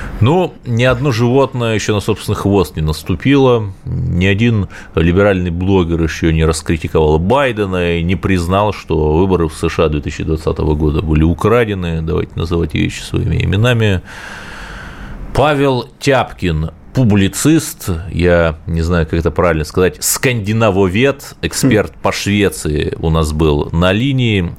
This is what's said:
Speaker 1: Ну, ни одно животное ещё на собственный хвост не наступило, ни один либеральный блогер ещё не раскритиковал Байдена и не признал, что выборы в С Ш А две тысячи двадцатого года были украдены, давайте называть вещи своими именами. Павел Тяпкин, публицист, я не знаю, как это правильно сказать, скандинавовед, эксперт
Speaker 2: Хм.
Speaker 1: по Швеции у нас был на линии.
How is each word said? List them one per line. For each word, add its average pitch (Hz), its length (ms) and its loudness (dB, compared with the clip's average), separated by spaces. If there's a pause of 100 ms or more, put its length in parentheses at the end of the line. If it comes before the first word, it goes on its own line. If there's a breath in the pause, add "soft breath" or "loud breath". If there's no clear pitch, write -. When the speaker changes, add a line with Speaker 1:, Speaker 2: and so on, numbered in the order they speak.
(200 loud breath)
Speaker 1:
Ну, 160 360 2 (100)
ни 120 180 0
одно 127 280 2
животное 120 640 0
ещё 107 180 0
на 104 80 2
собственный 104 340 -2
хвост 98 400 2
не 82 60 -4
наступило, 120 840 2 (200)
ни 87 400 -2
один 101 440 2 (260 loud breath)
либеральный 90 560 2
блогер 87 500 0
ещё 80 300 0
не 80 140 2
раскритиковал 78 760 0
Байдена 95 800 0
и - 40 -2
не 92 120 0
признал, 92 580 0
что 78 400 -2
выборы 87 340 2
в 78 60 -6
С 82 160 -2
Ш 87 140 0
А 78 60 2
две 73 120 -2
тысячи - 220 -8
двадцатого 78 500 -2
года 76 300 0
были 78 180 2
украдены, 90 800 0
давайте 82 340 -4
называть 85 380 -2
вещи 87 300 -2
своими 85 400 -2
именами. 104 580 0 (1300 loud breath)
Павел 139 540 2 (120)
Тяпкин, 90 720 0 (220)
публицист, 117 960 2 (220)
я 85 460 2 (100)
не 82 140 -2
знаю, 82 240 2
как - 140 -6
это 80 120 0
правильно 82 320 0
сказать, 110 400 0
скандинавовед, 110 1400 0
эксперт 107 500 0
Speaker 2:
Хм. - 100 -20
Speaker 1:
по 98 100 -2
Швеции 92 880 0
у 82 100 -2
нас 80 220 2
был 76 400 2
на 90 220 2
линии. 113 640 0